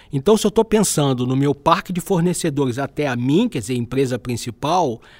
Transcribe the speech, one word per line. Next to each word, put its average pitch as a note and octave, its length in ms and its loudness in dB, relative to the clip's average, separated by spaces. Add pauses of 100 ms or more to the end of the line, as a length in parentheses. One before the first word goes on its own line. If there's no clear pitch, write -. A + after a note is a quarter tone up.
(120)
Então, E3+ 240 4
se G#3 100 0
eu G3+ 60 2
tô A3 120 4
pensando C#3+ 640 0
no B2+ 80 0
meu C#3 180 2
parque E3 400 -2
de F3 80 -4
fornecedores D#3 800 -2
até C#3 300 -4
a B2 80 -2
mim, D3 320 2
quer D#3+ 100 -6
dizer, B2 160 -6
empresa B2 460 -2
principal, B2+ 800 -2 (200)